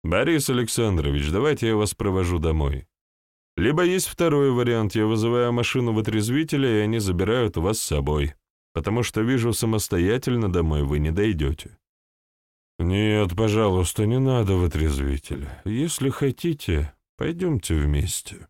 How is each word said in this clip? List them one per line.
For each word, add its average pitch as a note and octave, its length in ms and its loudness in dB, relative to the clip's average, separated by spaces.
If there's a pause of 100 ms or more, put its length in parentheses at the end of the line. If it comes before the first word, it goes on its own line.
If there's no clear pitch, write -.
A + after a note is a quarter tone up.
Борис C#3 480 0
Александрович, E2+ 800 0
давайте A#2+ 380 0
я A2 60 2
вас G#2 200 0
провожу F#2 420 0
домой. D2+ 480 0 (720)
Либо D3 260 2
есть F3+ 240 0
второй D3 440 2
вариант, A#2 420 0
я G#2+ 140 2
вызываю A#2 440 2
машину A#2+ 400 -2
вытрезвителя, A2+ 840 0
и G#2 40 2
они G#2+ 180 0
забирают G2+ 580 0
вас F#2 220 0
с - 60 -6
собой, D2 500 -2 (380)
потому G2+ 280 -2
что, A2 200 -2
вижу, A#2+ 300 0
самостоятельно A2 1000 0
домой D#2 300 2
вы D2 160 0
не D2+ 100 0
дойдете». E2 680 -2 (1000)
«Нет, G2+ 580 2
пожалуйста, G#2 720 2
не A#2 140 2
надо B2 340 2
вытрезвителя. C#2+ 1120 -2
Если C3+ 460 -2
хотите, B2+ 840 -2 (240)
пойдемте D#3+ 560 -2
вместе». D2 760 -2